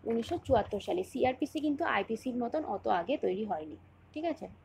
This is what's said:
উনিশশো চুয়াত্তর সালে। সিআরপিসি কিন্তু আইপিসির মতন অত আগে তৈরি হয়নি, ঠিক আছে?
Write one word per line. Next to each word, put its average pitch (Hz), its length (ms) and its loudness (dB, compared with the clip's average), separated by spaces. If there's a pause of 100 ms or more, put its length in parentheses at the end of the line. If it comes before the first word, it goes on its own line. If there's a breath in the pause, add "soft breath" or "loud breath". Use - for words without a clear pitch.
উনিশশো 233 340 0
চুয়াত্তর 214 420 2
সালে। 196 240 -2
সিআরপিসি 262 560 0
কিন্তু 294 240 0
আইপিসির 226 520 0
মতন 247 280 -2
অত 202 240 -2
আগে 208 280 2
তৈরি 196 280 0
হয়নি, 156 320 -4 (380)
ঠিক 311 100 -6
আছে? 277 240 -2 (160)